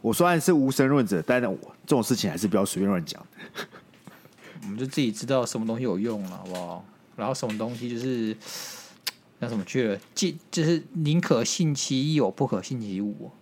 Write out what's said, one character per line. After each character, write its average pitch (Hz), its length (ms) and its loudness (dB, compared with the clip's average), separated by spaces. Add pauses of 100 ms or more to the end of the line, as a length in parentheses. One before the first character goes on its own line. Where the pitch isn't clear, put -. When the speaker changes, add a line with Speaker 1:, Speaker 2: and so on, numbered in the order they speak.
Speaker 1:
我 113 100 2
虽 170 140 6
然 175 140 6
是 185 120 4
无 135 160 6
神 135 200 4
论 135 180 6
者， 90 180 0
但 123 200 4
我 95 120 -2 (300)
这 - 80 -8
种 120 80 4
事 117 140 2
情 104 120 0
还 87 80 -2
是 98 120 0
不 95 80 2
要 98 80 4
随 92 160 -4
便 98 100 2
乱 90 140 0
讲。 - 200 -12 (1400)
Speaker 2:
我 101 40 -12
们 101 100 -6
就 127 80 -4
自 135 160 -4
己 117 120 2
知 - 120 -10
道 123 220 0
什 - 140 -4
么 110 40 -2
东 113 120 -2
西 127 80 -4
有 95 120 0
用 107 280 -2
了， 92 60 -10
好 92 140 -14
不 92 120 -10
好？ 87 280 -8 (300)
然 110 140 -4
后 135 40 0
什 127 140 -4
么 110 100 -2
东 113 160 -4
西 120 160 -8
就 120 80 -4
是， 113 400 -2 (1000)
那 120 100 -6
什 117 80 -4
么 95 80 -2
去 127 200 0
了， 98 140 0 (140)
即-， 165 240 -2 (140)
就 160 140 0
是 165 180 2 (100)
宁 160 280 2
可 117 240 4
信 151 280 0
其 139 420 0
有， 123 140 4
不 139 200 -2
可 98 120 -2
信 120 200 -8
其 98 200 -4
无。 104 300 -6 (100)